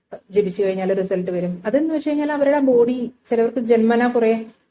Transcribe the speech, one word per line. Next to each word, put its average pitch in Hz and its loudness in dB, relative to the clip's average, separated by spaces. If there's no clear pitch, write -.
ജപിച്ചു 190 0
കഴിഞ്ഞാൽ 190 -2
റിസൾട്ട് 185 -4
വരും. 180 -6
അതെന്ന് 294 0
വെച്ച് 302 -4
കഴിഞ്ഞാൽ 294 -2
അവരുടെ 285 2
ബോഡി, 247 2
ചിലവർക്ക് 226 0
ജന്മനാ 233 2
കുറെ 226 0